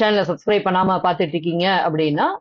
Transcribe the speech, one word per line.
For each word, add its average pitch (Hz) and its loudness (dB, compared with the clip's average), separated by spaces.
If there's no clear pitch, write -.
சேனலை 208 2
சப்ஸ்கிரைப் 202 0
பண்ணாம 185 2
பார்த்துட்டு 175 0
இருக்கீங்க 170 -2
அப்படின்னா 156 0